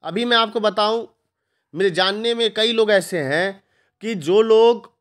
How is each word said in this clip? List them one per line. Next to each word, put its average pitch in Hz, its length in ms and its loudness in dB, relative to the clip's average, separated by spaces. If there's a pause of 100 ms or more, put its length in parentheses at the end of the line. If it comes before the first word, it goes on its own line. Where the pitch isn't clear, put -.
अभी 196 220 -4
मैं 240 120 0
आपको 226 220 -2
बताऊं, 214 480 -2 (680)
मेरे 185 160 0
जानने 202 420 -2
में 233 200 -4
कई 220 180 -2
लोग 220 200 0
ऐसे 185 280 0
हैं 170 440 -4 (380)
कि 226 140 -6
जो 180 260 2
लोग 226 600 4